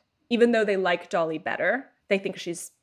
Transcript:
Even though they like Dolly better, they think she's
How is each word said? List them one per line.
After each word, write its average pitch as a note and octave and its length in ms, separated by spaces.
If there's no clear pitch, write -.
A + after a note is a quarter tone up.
Even A#3+ 220
though A3 120
they G3+ 140
like F3+ 320
Dolly E3 280
better, G3+ 520
they G3 100
think G3 200
she's - 320